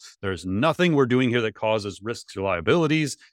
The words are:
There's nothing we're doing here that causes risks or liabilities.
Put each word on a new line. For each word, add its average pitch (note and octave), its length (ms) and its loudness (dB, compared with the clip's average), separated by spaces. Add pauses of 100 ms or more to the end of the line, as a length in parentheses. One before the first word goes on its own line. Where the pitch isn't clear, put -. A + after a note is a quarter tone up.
(200)
There's F2+ 240 -4
nothing D3+ 500 0
we're C#3 120 4
doing B2 240 2
here A#2+ 100 0
that A2 140 -2
causes G#2+ 480 -2
risks - 340 -10
or G2 60 -6
liabilities. C#3+ 720 0 (160)